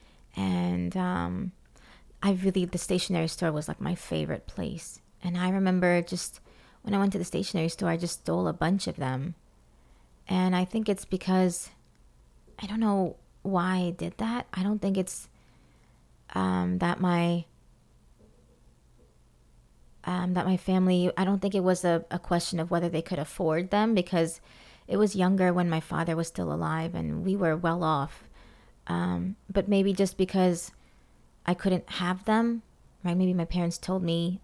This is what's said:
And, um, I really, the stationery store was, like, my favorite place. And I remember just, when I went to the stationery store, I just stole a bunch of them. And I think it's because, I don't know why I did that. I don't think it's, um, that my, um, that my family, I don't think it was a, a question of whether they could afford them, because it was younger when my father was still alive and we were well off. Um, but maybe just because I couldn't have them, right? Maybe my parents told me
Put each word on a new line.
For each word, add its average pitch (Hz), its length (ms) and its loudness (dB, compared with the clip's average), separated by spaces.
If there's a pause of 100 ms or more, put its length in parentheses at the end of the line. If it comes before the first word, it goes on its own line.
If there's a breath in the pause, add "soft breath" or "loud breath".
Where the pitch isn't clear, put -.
(340 soft breath)
And, 180 640 0
um, 185 560 -2 (680 soft breath)
I 196 100 4
really, 185 320 0
the 175 140 -4
stationery 175 500 0
store 165 240 -2
was, 151 160 -4
like, - 120 -8
my 160 140 -2
favorite 156 520 -6
place. - 540 -10 (220)
And 180 160 -4
I 185 120 0
remember 185 520 2
just, - 380 -8 (420 soft breath)
when 196 120 -2
I 196 40 2
went 196 140 2
to 196 60 -2
the 175 60 -2
stationery 165 440 -2
store, 170 220 -2
I 165 60 0
just 170 240 -6
stole 175 280 -2
a 160 40 -2
bunch 175 340 0
of - 100 -6
them. 135 380 -4 (920 soft breath)
And 185 300 2
I 180 80 2
think 220 240 -2
it's 190 160 -2
because, 185 680 2 (880)
I 214 80 -8
don't 214 140 -2
know 202 360 2 (260)
why 185 340 0
I 180 200 2
did - 220 -6
that. 226 340 -4
I 185 100 -2
don't 208 180 0
think 196 160 0
it's, - 320 -4 (1080 soft breath)
um, 185 440 0
that 175 220 0
my, 170 440 2 (2500)
um, 180 300 0
that 180 120 0
my 185 100 4
family, 185 600 4
I 190 80 0
don't 196 160 2
think 202 140 -2
it 190 100 2
was 185 200 2
a, 170 260 2
a - 80 -4
question 170 420 -2
of 170 100 -4
whether 175 180 2
they 165 140 -2
could 165 160 -6
afford 165 520 -2
them, 220 240 4
because 175 460 0 (460 loud breath)
it 196 100 -2
was 202 200 2
younger 185 360 4
when 175 180 2
my 160 100 0
father 165 360 -2
was 165 120 -2
still 170 240 -4
alive 160 420 -2
and 160 300 -4
we 190 120 0
were 165 200 2
well 175 260 0
off. 151 420 -2 (600 soft breath)
Um, 175 500 -2 (140)
but 196 180 0
maybe 196 260 4
just 190 240 0
because 185 540 2 (760 soft breath)
I 175 80 2
couldn't 185 340 0
have 185 380 -4
them, 226 360 2 (400)
right? 175 140 0
Maybe 185 160 4
my 170 140 0
parents 170 320 -2
told 185 240 -2
me 170 420 0